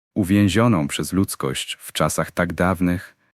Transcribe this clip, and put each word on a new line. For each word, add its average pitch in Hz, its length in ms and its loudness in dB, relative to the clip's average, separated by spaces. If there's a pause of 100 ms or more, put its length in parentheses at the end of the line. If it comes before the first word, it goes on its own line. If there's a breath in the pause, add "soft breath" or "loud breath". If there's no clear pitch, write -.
(140)
uwięzioną 101 760 4
przez - 240 -6
ludzkość - 680 -2
w - 120 -18
czasach - 400 -2
tak 87 200 -2
dawnych, 87 640 -2 (200)